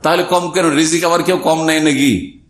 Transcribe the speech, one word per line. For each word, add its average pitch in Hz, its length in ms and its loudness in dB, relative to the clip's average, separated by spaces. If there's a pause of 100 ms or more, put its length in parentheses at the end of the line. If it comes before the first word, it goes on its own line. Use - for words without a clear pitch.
তাহলে 180 200 0
কম 175 280 -2
কেন? 165 200 0
রিজিক 160 340 0
আবার 170 180 2
কেউ 180 140 0
কম 160 280 0
নেয় 156 160 0
নাকি? 135 580 0 (120)